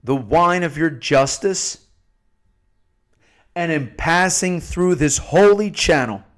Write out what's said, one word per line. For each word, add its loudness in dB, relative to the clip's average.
the -2
wine 0
of -6
your 0
justice, -2
and -4
in -4
passing 0
through 0
this 0
holy 4
channel -2